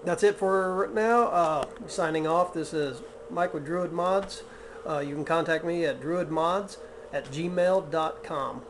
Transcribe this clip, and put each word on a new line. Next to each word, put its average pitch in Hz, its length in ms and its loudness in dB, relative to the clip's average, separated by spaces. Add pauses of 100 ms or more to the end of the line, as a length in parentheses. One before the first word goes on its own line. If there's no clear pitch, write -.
that's 175 200 0
it 202 120 6
for 190 380 2
right 196 200 0
now. 226 340 6
Uh, 165 380 2 (200)
signing 160 400 0
off, 175 280 4
this 160 200 -4
is 143 280 -2 (280)
Mike 175 240 0
with 147 120 -6
Druid 170 280 -2
Mods. 190 480 0 (420)
Uh, 156 140 -2
you 143 160 -4
can 147 120 -4
contact 160 380 2
me 170 220 0
at 131 160 -2
druidmods 165 760 0 (360)
at 135 180 -4
gmail 175 600 2
dot 160 320 -2
com. 135 460 -6